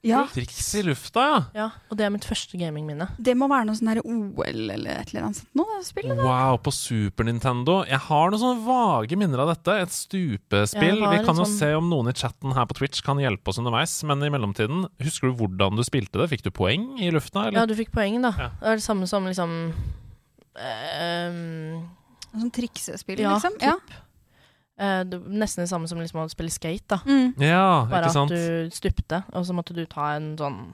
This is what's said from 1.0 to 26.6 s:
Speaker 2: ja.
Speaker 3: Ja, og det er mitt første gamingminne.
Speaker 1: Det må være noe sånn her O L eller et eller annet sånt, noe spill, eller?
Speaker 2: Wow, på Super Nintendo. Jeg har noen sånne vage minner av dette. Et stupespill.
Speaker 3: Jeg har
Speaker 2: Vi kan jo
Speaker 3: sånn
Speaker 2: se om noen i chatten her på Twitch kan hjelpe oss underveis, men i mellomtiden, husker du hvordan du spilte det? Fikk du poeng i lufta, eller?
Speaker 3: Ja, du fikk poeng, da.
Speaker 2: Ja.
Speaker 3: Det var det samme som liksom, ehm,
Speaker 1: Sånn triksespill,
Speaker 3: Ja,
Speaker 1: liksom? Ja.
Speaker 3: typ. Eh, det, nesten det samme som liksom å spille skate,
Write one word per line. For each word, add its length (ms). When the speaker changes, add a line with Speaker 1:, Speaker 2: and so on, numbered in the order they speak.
Speaker 2:
ja. 200
Speaker 3:
Ja, 160
og 80
det 80
er 60
mitt 120
første 340
gamingminne. 520
Speaker 1:
Det 160
må 140
være 160
noe 100
sånn 140
her 160
O 400
L 240
eller 220
et 80
eller 160
annet 120
sånt, 180
noe 280
spill, 280
eller? 120
Speaker 2:
Wow, 360
på 120
Super 540
Nintendo. 580
Jeg 160
har 300
noen 100
sånne 240
vage 540
minner 220
av 160
dette. 120
Et 80
stupespill. 1080
Speaker 3:
Jeg 40
har 140
Speaker 2:
Vi 80
kan 100
jo 80
Speaker 3:
sånn 140
Speaker 2:
se 160
om 160
noen 200
i 40
chatten 400
her 140
på 100
Twitch 260
kan 140
hjelpe 320
oss 80
underveis, 460
men 200
i 60
mellomtiden, 580
husker 340
du 80
hvordan 320
du 80
spilte 380
det? 80
Fikk 140
du 80
poeng 500
i 80
lufta, 380
eller? 120
Speaker 3:
Ja, 60
du 100
fikk 160
poeng, 300
da. 160
Speaker 2:
Ja. 120
Speaker 3:
Det 120
var 140
det 80
samme 260
som 160
liksom, 480
ehm, 1300
Speaker 1:
Sånn 160
triksespill, 680
Speaker 3:
Ja, 140
Speaker 1:
liksom? 260
Ja. 140
Speaker 3:
typ. 200
Eh, 260
det, 200
nesten 380
det 80
samme 180
som 80
liksom 240
å 80
spille 240
skate, 340